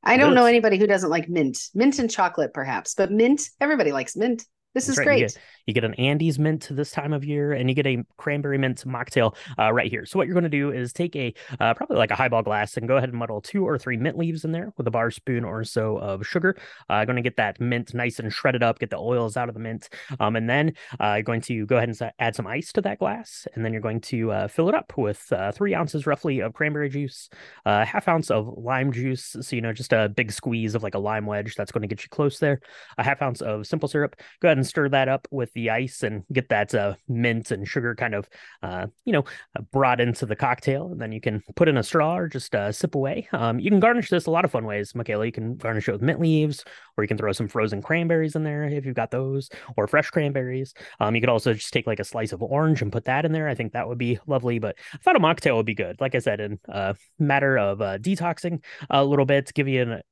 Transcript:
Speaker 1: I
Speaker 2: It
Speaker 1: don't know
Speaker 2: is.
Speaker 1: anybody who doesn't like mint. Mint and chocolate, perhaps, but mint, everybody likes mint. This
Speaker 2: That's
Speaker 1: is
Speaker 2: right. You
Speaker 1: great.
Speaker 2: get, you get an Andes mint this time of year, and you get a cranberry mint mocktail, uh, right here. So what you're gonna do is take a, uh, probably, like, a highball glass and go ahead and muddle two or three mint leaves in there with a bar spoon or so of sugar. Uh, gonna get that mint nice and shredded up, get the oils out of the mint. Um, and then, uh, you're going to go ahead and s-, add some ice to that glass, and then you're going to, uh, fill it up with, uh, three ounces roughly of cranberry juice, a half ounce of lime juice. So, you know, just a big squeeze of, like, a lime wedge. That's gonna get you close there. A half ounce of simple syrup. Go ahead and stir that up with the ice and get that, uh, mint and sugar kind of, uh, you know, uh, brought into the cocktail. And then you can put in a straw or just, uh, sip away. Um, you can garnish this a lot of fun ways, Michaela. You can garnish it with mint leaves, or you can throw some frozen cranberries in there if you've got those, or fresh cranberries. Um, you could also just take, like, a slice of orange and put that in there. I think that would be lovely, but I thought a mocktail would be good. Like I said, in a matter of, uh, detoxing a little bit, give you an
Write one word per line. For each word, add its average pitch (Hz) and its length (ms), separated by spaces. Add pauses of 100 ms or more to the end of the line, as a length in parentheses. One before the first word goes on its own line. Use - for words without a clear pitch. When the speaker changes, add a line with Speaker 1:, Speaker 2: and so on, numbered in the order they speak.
Speaker 1:
I 233 120
Speaker 2:
It 254 40
Speaker 1:
don't 294 140
know 247 140
Speaker 2:
is. - 20
Speaker 1:
anybody 220 300
who 208 80
doesn't 185 240
like 160 180
mint. 156 460
Mint 269 240
and 233 120
chocolate, 175 440
perhaps, 135 400
but 190 180
mint, 240 380 (100)
everybody 269 320
likes 135 240
mint. 233 260 (300)
This 262 140
Speaker 2:
That's 269 140
Speaker 1:
is 143 40
Speaker 2:
right. 294 140
You 127 60
Speaker 1:
great. 107 100
Speaker 2:
get, - 80 (240)
you 107 80
get 113 100
an 113 100
Andes 147 440
mint 156 320
this 143 220
time 147 200
of 143 120
year, 147 300
and 127 140
you 131 60
get 139 140
a 123 160 (140)
cranberry 143 380
mint 131 300
mocktail, 120 480 (240)
uh, 110 140
right 120 180
here. - 160
So - 100
what 185 120
you're 180 60
gonna 175 140
do 143 220
is 123 220
take 175 240
a, 127 180 (240)
uh, 117 160
probably, - 220
like, 110 160
a - 20
highball 117 300
glass 104 320
and 117 100
go 127 100
ahead 127 120
and 120 100
muddle 113 220
two 190 260
or 151 120
three 123 180
mint 131 200
leaves 165 280
in 160 80
there 170 240
with 120 100
a 117 60
bar 117 180
spoon 120 340
or 110 200
so 110 320
of 98 280
sugar. 180 320 (320)
Uh, 107 160
gonna 123 160
get 120 160
that 104 240
mint 120 340
nice 120 260
and 110 120
shredded 127 300
up, 113 160
get 113 120
the 104 60
oils 117 400
out 120 120
of 117 60
the 110 60
mint. 113 280 (320)
Um, 107 160
and 113 120
then, 151 260 (260)
uh, 104 140
you're 107 100
going 117 180
to 110 240
go 127 100
ahead 117 120
and 110 120
s-, 117 200
add 117 160
some 101 100
ice 131 280
to 214 80
that 202 180
glass, - 560
and 110 80
then 113 80
you're 110 100
going 110 200
to, 113 280
uh, 101 160
fill 165 220
it 220 80
up - 200
with, 104 360
uh, 98 180
three 196 240
ounces 160 320
roughly 143 320
of 110 160
cranberry 151 340
juice, 139 400 (360)
a 104 200
half - 220
ounce 165 240
of 110 260
lime 131 360
juice. 127 480
So, 127 160
you 117 60
know, 113 100
just 117 200
a 110 160
big 110 220
squeeze 110 460
of, 107 80
like, 98 100
a 98 60
lime 104 260
wedge. 104 300
That's 101 160
gonna 107 160
get 101 160
you - 40
close 143 300
there. 143 220 (380)
A 131 40
half 139 180
ounce 127 200
of 107 260
simple 156 220
syrup. 147 260 (260)
Go 175 60
ahead 156 120
and 131 80
stir 147 240
that 135 180
up 135 220
with 127 240
the 113 160
ice 123 320
and 107 200 (100)
get 127 180
that, 104 240
uh, 101 200 (140)
mint 117 420
and 98 160
sugar 120 280
kind 113 200
of, 101 140 (340)
uh, 92 240 (200)
you 240 80
know, 143 100 (320)
uh, 113 60 (100)
brought 127 280
into 120 260
the 104 100
cocktail. 135 560
And - 80
then 110 120
you 110 80
can 107 220 (140)
put 165 120
in 139 100
a 113 40
straw 160 360
or 175 100
just, - 260
uh, 104 160
sip - 240
away. 135 380
Um, 117 260
you 196 120
can 202 100
garnish - 300
this 175 160
a 160 40
lot 165 140
of - 60
fun 113 160
ways, 104 280
Michaela. 110 300
You 117 80
can 113 240
garnish 110 320
it 117 40
with 101 100
mint 147 180
leaves, 156 440 (320)
or 107 80
you 101 40
can 107 80
throw 104 160
some 101 160
frozen 107 320
cranberries 165 560
in 156 80
there 147 200
if 143 200
you've 131 180
got 113 80
those, 135 380 (280)
or 107 100
fresh - 240
cranberries. 135 640 (260)
Um, 107 140
you 113 80
could 127 80
also 117 240
just - 180
take, 120 140
like, 110 140
a 101 40
slice 110 280
of 92 100
orange 143 400
and 104 100
put 117 140
that 135 180
in 160 80
there. 156 160
I 135 60
think 110 180
that 117 160
would 120 100
be 120 280
lovely, 123 320
but 107 180 (160)
I 151 60
thought 359 180
a 233 40
mocktail 160 360
would 214 100
be 214 80
good. 92 260
Like 135 140
I 131 40
said, 110 220
in 104 180 (100)
a 98 260 (240)
matter 139 380
of, 101 240
uh, 98 180
detoxing 170 640 (280)
a 139 120
little 139 220
bit, 139 300
give 139 140
you 131 140
an 117 300